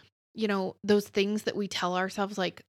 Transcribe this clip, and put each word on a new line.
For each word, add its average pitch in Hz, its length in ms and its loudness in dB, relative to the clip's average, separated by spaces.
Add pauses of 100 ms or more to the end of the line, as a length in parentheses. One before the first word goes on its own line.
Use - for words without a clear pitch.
(340)
you 220 140 -2
know, 190 380 -2
those 208 240 4
things 208 340 0
that - 140 -2
we 202 100 -2
tell 180 300 -2
ourselves, 196 400 -2
like, 180 320 -2